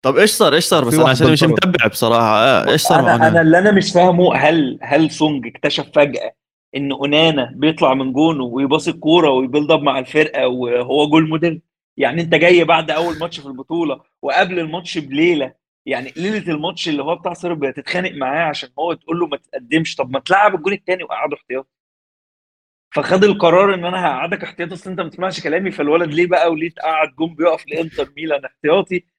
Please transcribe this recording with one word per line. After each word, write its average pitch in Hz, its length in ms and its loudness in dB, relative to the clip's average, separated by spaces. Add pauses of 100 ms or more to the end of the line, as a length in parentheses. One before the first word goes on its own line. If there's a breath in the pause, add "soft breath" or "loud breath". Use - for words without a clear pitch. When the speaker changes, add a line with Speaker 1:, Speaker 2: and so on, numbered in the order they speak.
Speaker 1:
طب 135 120 2
إيش 208 140 6
صار؟ 151 240 2
إيش 170 100 2
صار؟ 156 200 2
بس 117 60 0
Speaker 2:
في 151 60 2
Speaker 1:
أنا 160 80 4
Speaker 2:
واحد 131 120 4
Speaker 1:
عشان 131 160 4
مش 151 120 2
Speaker 2:
بنطرد. 160 240 2
Speaker 1:
متابع 120 180 2
بصراحة. 113 580 2
آه، 123 280 2
إيش 156 100 2
صار 170 200 4
مع 175 60 2
Speaker 3:
أنا، 170 40 4
Speaker 1:
أونانا؟ 160 160 4
Speaker 3:
أنا 165 120 4
اللي 160 180 6
أنا 202 140 4
مش 185 200 2
فاهمه، 180 440 4
هل، 147 460 0
هل 151 280 2
سونج 147 360 -2
اكتشف 143 480 -6
فجأة - 380 0 (440)
إن 139 160 -4
أونانا 143 640 0
بيطلع 151 380 2
من 131 180 -4
جونه 147 320 0
ويباصي 139 460 -2
الكورة 160 400 2
ويبيلد 135 400 0
أب 151 120 4
مع 139 160 0
الفرقة 131 500 0
وهو 123 640 -2
جول 160 180 4
موديل؟ 160 340 -4 (360)
يعني 139 240 -2
أنت 165 120 0
جاي 170 300 4
بعد 160 260 0
أول 160 280 -4
ماتش 170 220 -8
في 139 60 -20
البطولة 139 540 -6 (220)
وقبل 175 360 0
الماتش 170 400 -8
بليلة، 147 560 0 (340)
يعني 127 280 -8
ليلة 185 360 -6
الماتش 165 360 -6
اللي 143 140 -4
هو 160 140 -4
بتاع 175 160 -8
صربيا 160 380 -6
تتخانق 180 420 -6
معاه 147 360 -4
عشان 139 200 -8 (100)
هو 165 140 -4
تقول 160 280 -6
له 170 60 -2
ما 143 100 -6
تتقدمش، 139 600 -6
طب 127 140 -6
ما 135 100 -6
تلعب 196 340 2
الجون 180 180 -4
التاني 180 320 -6
وقعده 143 320 -6
احتياطي. 131 320 -10 (1300)
فخد 180 300 2
القرار 190 500 4
إن 175 100 -6
أنا 180 220 -4
هقعدك 160 380 -4
احتياطي، 170 300 -12
أصل 185 160 -14
أنت 185 100 -8
ما 165 80 -6
تسمعش 180 320 -8
كلامي، 180 300 -4
فالولد 151 440 -2
ليه 175 120 0
بقى 170 260 2
وليه 160 160 -6
اتقعد 156 400 -4 (100)
جون 165 160 -4
بيقف 156 340 -2
لإنتر 151 480 -6
ميلان 147 280 -6
احتياطي 180 600 -2 (140)